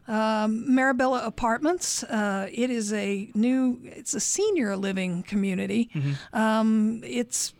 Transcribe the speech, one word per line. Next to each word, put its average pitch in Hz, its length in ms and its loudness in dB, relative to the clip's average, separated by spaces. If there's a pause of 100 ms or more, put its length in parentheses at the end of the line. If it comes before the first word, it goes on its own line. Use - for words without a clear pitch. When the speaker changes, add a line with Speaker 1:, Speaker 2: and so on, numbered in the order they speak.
Speaker 1:
Um, 220 680 0
Marabella 262 520 2
Apartments. 247 760 0
Uh, 202 500 -2
it 247 160 0
is 220 240 -2
a 202 400 -2
new, 247 500 2
it's - 300 -10
a - 80 -2
senior 311 560 0
living 190 460 -2
community. 196 680 0
Speaker 2:
Mm-hmm. 143 460 -2
Speaker 1:
Um, 220 640 2
it's - 560 -4